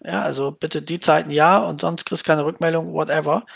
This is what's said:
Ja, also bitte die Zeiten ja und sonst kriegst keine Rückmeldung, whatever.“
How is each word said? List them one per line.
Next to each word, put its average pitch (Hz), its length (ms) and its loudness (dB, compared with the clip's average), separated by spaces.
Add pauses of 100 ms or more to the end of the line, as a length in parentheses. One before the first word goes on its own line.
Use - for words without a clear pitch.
Ja, 185 200 -4
also 139 280 -2
bitte 156 300 -6
die 165 180 -6
Zeiten 156 300 2
ja 160 300 6
und 170 220 -4
sonst 170 240 -4
kriegst - 180 -6
keine 151 220 2
Rückmeldung, 165 480 -2
whatever.“ 151 520 0 (100)